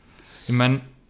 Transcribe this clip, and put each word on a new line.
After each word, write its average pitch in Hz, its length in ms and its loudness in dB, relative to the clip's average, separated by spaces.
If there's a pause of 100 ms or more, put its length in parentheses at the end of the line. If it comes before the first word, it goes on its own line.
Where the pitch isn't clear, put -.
(500)
Ich 123 60 0
mein, 127 240 2 (300)